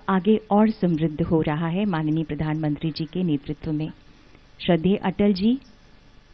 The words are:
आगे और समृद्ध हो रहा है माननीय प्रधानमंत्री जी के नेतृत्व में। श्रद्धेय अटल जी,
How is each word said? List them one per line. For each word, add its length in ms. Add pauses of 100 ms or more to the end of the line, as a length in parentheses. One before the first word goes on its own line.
आगे 280 (140)
और 180
समृद्ध 520
हो 200
रहा 260
है 180
माननीय 380
प्रधानमंत्री 680
जी 140
के 180
नेतृत्व 480
में। 200 (760)
श्रद्धेय 300
अटल 380
जी, 260 (760)